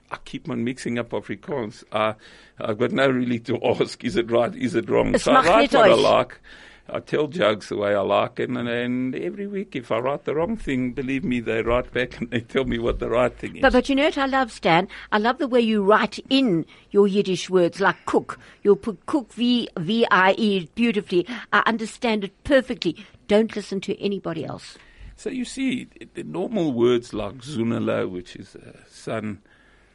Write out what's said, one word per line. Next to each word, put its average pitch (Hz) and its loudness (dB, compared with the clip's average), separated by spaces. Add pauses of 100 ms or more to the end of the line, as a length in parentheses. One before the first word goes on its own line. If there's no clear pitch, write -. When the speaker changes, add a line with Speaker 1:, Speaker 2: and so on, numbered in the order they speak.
(100)
Speaker 1:
I - -8
keep - -12
on 120 -4
mixing 123 -6
up 117 -8
Afrikaans. 107 -8
I, 107 0 (440)
I've 107 -4
got 120 0
no 135 2
really 123 0
to 117 -4
<laughs> 113 2
ask, - -4
is 120 -2
it 117 0
right, 117 2
is 123 -4
it 113 -2
wrong? 117 2
Speaker 2:
Es - 2
Speaker 1:
So - 0
I - 6
Speaker 2:
macht 262 4
Speaker 1:
write 208 6
Speaker 2:
nicht - 2
Speaker 1:
what - 8
I 127 8
Speaker 2:
euch. 110 6
Speaker 1:
like. 110 2 (520)
I - -4
tell 147 -2
jokes 107 0
the 101 -4
way 101 0
I 101 2
like, 104 0
and, 123 -4
and, 120 -4
and 123 -4
every 202 -8
week 202 -8
if 123 -6
I 110 0
write 139 -4
the 143 -4
wrong 170 -2
thing, 127 -4
believe 131 -4
me, 123 -2
they 110 -2
write 117 -2
back 123 -4
<laughs> - -8
and 120 -8
they 120 0
tell 131 -2
me 120 -4
what 117 -2
the 120 -4
right 117 2
thing - -12
is. - -8
Speaker 2:
But, 262 4
but 247 2
you 277 0
know 277 2
what 330 -2
I 269 0
love, 262 0
Stan? 180 2 (240)
I 214 2
love 240 0
the 294 -2
way 247 2
you 220 2
write 208 2 (100)
in 247 2 (240)
your 202 6
Yiddish 190 0
words, 175 2
like 185 2
cook. - -2 (240)
You'll 202 8
put 202 -8
cook, 277 -2
V, 240 0 (100)
V 208 0
I 190 6
E, 196 0
beautifully. 208 0 (280)
I 208 4
understand 220 -2
it 185 -10 (100)
perfectly. 233 0 (320)
Don't 214 4
listen 196 -6
to - -6
anybody 180 -6
else. - -12 (380)
Speaker 1:
So - -8
you 254 -6
see, - -4 (280)
the - -10
normal 170 -2
words 120 2
like 104 -8
Zunala, 113 -2
which 90 -12
is - -18
a - -20 (140)
son, 107 -8 (520)